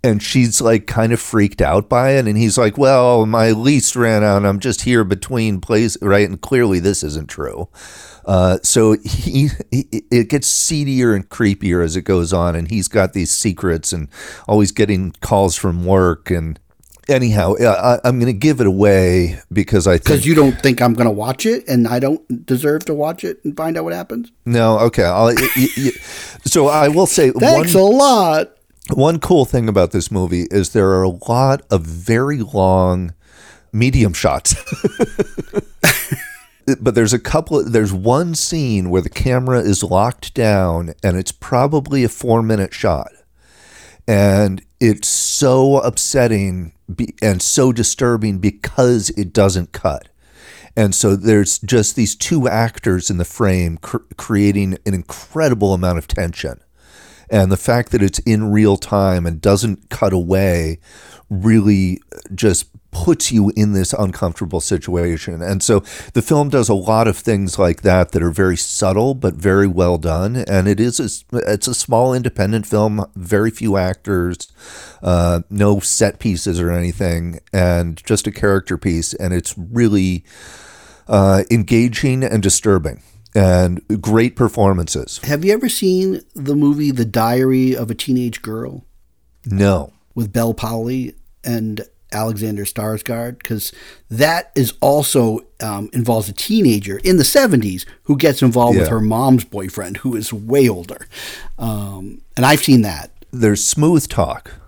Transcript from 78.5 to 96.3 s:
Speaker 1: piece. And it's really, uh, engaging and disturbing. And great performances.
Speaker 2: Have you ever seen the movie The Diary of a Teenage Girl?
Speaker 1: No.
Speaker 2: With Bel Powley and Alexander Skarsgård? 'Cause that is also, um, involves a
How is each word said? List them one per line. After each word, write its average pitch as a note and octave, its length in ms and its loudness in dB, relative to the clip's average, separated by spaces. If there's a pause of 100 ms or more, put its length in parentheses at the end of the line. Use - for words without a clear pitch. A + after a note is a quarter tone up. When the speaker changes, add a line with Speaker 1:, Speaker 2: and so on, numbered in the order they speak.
Speaker 1:
piece. E2 380 -4
And F2+ 180 -4
it's - 240 -6
really, G2 640 0 (840)
uh, G2 440 4
engaging A#2+ 720 0
and A2+ 180 -2
disturbing. F#2 600 0 (360)
And F2+ 440 2 (200)
great A2+ 360 2
performances. G2 840 -2
Speaker 2:
Have D3 200 -4
you G3 80 2
ever A3+ 160 0
seen F#3+ 540 -2 (120)
the C#3+ 220 -4
movie D3 360 2
The B2 120 -2
Diary B2+ 720 0
of A#2 160 -6
a A2 40 -6
Teenage B2 460 -4
Girl? A#2+ 440 -12 (600)
Speaker 1:
No. G2 460 0 (220)
Speaker 2:
With A2 180 -6
Bel A#2 220 -2
Powley A#2+ 600 -6 (300)
and A2 380 -6 (320)
Alexander G#2+ 500 -4
Skarsgård? A#2 800 -8
'Cause - 300 -6 (360)
that D3+ 460 0
is C3 240 2
also, C3+ 640 2 (180)
um, G#2 320 -8
involves A2 380 -2
a G2+ 40 -14